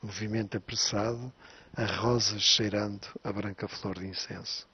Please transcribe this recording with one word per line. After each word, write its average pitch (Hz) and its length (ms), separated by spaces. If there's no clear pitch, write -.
Movimento 107 560
apressado, 113 720
a 120 80
rosas 107 560
cheirando 104 680
a 110 80
branca 101 360
flor 95 320
de 95 80
incenso. - 680